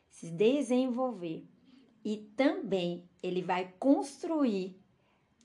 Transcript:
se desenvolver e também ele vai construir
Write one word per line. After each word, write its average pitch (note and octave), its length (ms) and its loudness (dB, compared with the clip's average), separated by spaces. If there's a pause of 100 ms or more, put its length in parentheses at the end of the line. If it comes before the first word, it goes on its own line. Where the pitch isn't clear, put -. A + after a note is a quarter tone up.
se - 220 -16
desenvolver A#3+ 1120 0 (580)
e G#3+ 140 -4 (180)
também G3 720 0 (140)
ele F3+ 200 -2
vai F3+ 360 -2
construir C#4 1000 0 (640)